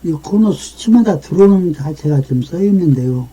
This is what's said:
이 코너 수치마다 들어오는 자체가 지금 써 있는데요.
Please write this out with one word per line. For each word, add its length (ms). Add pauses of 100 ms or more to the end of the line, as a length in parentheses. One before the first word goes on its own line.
이 80
코너 400
수치마다 680
들어오는 540
자체가 480
지금 220
써 200
있는데요. 680